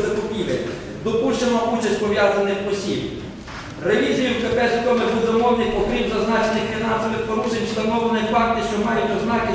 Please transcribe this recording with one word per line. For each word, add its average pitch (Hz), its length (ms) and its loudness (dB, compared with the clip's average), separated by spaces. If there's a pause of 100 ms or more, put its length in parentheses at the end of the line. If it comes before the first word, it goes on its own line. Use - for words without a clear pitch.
закупівель. 190 580 -2 (400)
Допущено 233 540 2 (160)
участь 214 260 0
пов'язаних 202 580 2 (140)
осіб. 170 280 -2 (840)
Ревізію 247 460 2
в 226 120 -2
К - 140 -2
П 247 180 2
«Житомирбудзамовник», 226 920 2 (140)
окрім 233 220 0 (100)
зазначених 214 500 2 (100)
фінансових 220 540 -2
порушень, 226 380 0
встановлені 220 680 0
факти, 226 360 2
що 208 180 0
мають 214 300 0
ознаки 220 380 0